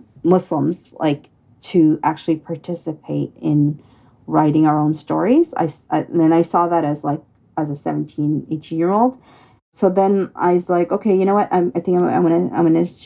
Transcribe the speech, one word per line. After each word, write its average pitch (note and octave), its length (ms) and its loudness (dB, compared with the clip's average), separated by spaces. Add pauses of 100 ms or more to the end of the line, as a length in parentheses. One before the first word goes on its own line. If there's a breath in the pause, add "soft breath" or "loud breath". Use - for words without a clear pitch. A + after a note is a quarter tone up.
(220)
Muslims, E3+ 760 0
like, D3 320 -4 (300)
to D#3 420 2
actually D#3 340 -2
participate D3+ 1040 -8
in D3 400 0 (460 soft breath)
writing D#3 400 2
our D3+ 120 2
own D3+ 160 0
stories. F#3 600 0
I - 100 -2
s-, - 260 -8
I, D#3 100 -2
and - 200 -4
then D#3+ 120 4
I E3 100 4
saw E3+ 260 0
that E3+ 160 0
as, D3 200 -4
like, D3 180 -4 (340)
as D3+ 140 -2
a C#3+ 40 -6
seventeen, D3 760 -4
eighteen-year-old. F3+ 680 0 (540 soft breath)
So - 180 2
then G3 440 2
I F3 200 2
was F3 160 0
like, F3 200 0
"Okay, G#3 240 0
you F#3+ 100 2
know G3 100 2
what? G#3 180 0
I'm, F3+ 220 0
I F3 60 -4
think F3+ 180 0
I'm, F3+ 100 2
I'm F3 140 0
gonna, E3+ 300 2
I'm E3+ 120 0
gonna E3 200 4 (220)